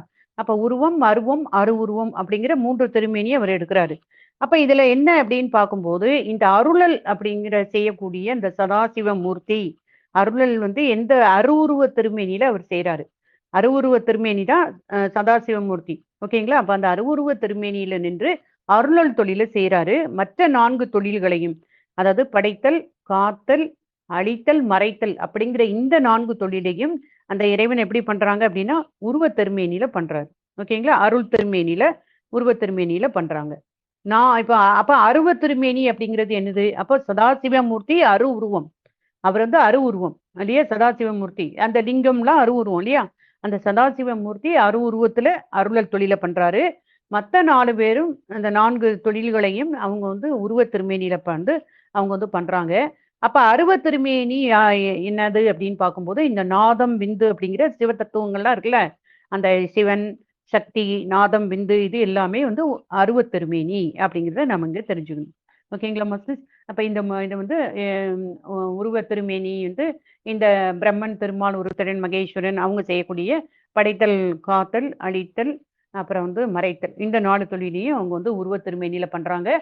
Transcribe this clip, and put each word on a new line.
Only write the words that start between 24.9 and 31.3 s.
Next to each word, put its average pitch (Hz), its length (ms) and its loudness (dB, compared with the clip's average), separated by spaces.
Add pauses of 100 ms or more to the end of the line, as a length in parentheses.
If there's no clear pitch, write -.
அப்படிங்கிற 233 440 -4
இந்த 240 400 2
நான்கு 233 360 2
தொழிலையும் 190 580 -4 (320)
அந்த 196 220 -2
இறைவன் 220 300 2
எப்படி 220 240 0
பண்றாங்க 208 480 0
அப்படின்னா, 208 320 -2 (160)
உருவ 285 320 0
திருமேனியில 196 640 -2
பண்றாரு. 156 340 -4 (300)
ஓகேங்களா? 226 400 0
அருள் 220 300 2
திருமேனியில, 202 640 2 (380)